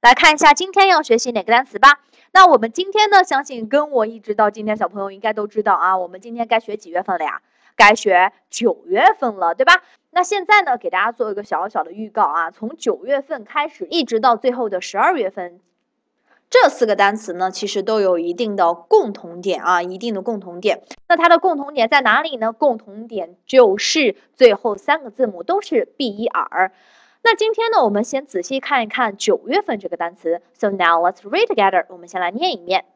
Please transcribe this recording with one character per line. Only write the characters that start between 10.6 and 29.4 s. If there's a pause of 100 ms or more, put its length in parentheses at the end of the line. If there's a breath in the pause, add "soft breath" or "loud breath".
呢，
给
大
家
做
一
个
小
小
的
预
告
啊，
从
九
月
份
开
始，
一
直
到
最
后
的
十
二
月
份， (880)
这
四
个
单
词
呢，
其
实
都
有
一
定
的
共
同
点
啊，
一
定
的
共
同
点。 (240 loud breath)
那
它
的
共
同
点
在
哪
里
呢？
共
同
点
就
是 (180 soft breath)
最
后
三
个
字
母
都
是 (120)
B
E
R。 (500 soft breath)
那
今
天
呢，
我
们
先
仔
细
看
一
看
九